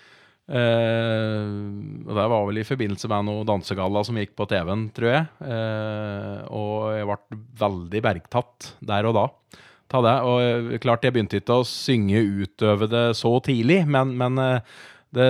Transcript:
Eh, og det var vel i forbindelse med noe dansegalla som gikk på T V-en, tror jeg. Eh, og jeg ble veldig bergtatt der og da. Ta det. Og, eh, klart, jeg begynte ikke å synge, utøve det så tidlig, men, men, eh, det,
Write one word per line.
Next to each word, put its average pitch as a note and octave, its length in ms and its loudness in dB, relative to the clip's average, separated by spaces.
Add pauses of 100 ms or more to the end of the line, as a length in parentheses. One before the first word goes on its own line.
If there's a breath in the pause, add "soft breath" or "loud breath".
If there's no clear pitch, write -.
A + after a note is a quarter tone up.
(480 soft breath)
Eh, A2+ 1000 0 (600)
og G#2+ 80 -6
det G#2 140 2
var G#2+ 160 2
vel G#2 120 -4
i A2 60 -4
forbindelse A2+ 460 -4
med G#2 180 0
noe G#2+ 160 -4
dansegalla G2 580 -2
som A#2 140 -4
gikk G#2 180 -6
på G#2 140 -4
T G#2 80 0
V-en, G2 340 -2
tror A#2 220 0
jeg. D#3 140 2 (160)
Eh, G#2+ 1040 -6
og G#2+ 400 -6 (100)
jeg G#2 140 -4
ble G#2+ 300 -8 (180)
veldig G2 440 -2
bergtatt - 680 -4 (100)
der G#2+ 300 0
og A2+ 40 0
da. G#2+ 120 4 (600 soft breath)
Ta C3 140 0
det. A#2+ 140 6 (100)
Og, B2 160 2 (320)
eh, A#2 80 -4
klart, A#2+ 240 2
jeg B2+ 80 4
begynte G#2+ 260 0
ikke B2 220 2
å A#2+ 80 0
synge, A2 540 2 (160)
utøve G#2 500 2
det A#2 160 2 (100)
så A#2+ 260 2
tidlig, C#3 460 2
men, C3 300 2
men, B2+ 220 0
eh, C3 220 2 (460 loud breath)
det, B2+ 240 4